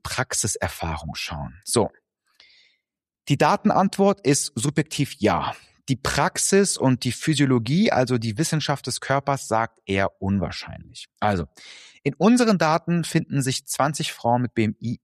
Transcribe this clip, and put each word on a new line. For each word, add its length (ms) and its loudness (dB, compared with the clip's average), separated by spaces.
Praxiserfahrung 1120 -6
schauen. 480 -10
So. 280 -2
Die 80 2
Datenantwort 880 2
ist 300 2
subjektiv 640 -2
ja. 360 0
Die 60 0
Praxis 800 0
und 280 2
die 80 -2
Physiologie, 800 2
also 260 2
die 200 -4
Wissenschaft 500 -2
des 120 -6
Körpers, 460 -2
sagt 400 -2
eher 340 -2
unwahrscheinlich. 880 -6
Also, 260 0
in 120 -2
unseren 440 4
Daten 460 0
finden 360 -2
sich 260 -4
zwanzig 460 -2
Frauen 300 0
mit 120 -4
B 100 2
M 160 -2
I 240 -6